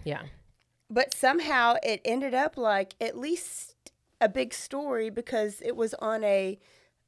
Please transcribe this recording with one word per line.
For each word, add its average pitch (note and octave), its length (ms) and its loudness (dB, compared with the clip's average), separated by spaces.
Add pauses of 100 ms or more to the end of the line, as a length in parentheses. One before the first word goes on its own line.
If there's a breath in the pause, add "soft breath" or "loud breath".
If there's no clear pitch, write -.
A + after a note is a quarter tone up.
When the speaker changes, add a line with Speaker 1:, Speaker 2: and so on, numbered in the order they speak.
Speaker 1:
Yeah. D3 160 -4 (680)
Speaker 2:
But A#3 240 2
somehow C4+ 720 4
it G#3+ 220 0
ended B3+ 280 0
up, C#4+ 220 0
like, G3 460 0
at A3+ 160 -4
least - 580 -6 (460)
a A3 80 6
big B3 240 -2
story C4+ 560 -4
because G#3+ 520 -2
it A#3+ 140 -4
was A3+ 200 0
on A3 280 -2
a G3 340 2 (500 soft breath)